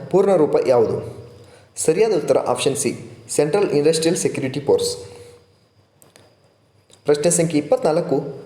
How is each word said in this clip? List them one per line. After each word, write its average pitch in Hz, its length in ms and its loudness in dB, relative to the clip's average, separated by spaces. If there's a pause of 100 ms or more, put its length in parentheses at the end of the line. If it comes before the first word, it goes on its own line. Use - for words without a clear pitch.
(100)
ಪೂರ್ಣ 196 260 4
ರೂಪ 151 200 2 (100)
ಯಾವುದು? 113 520 0 (580)
ಸರಿಯಾದ 208 360 2
ಉತ್ತರ 139 260 2
ಆಪ್ಷನ್ 127 380 -2
ಸಿ, - 180 -2 (360)
ಸೆಂಟ್ರಲ್ 156 400 0
ಇಂಡಸ್ಟ್ರಿಯಲ್ 160 460 2
ಸೆಕ್ಯೂರಿಟಿ 139 440 -4
ಫೋರ್ಸ್. - 360 0 (2000)
ಪ್ರಶ್ನೆ 147 260 2
ಸಂಖ್ಯೆ 165 300 0
ಇಪ್ಪತ್ನಾಲ್ಕು, 151 600 0 (260)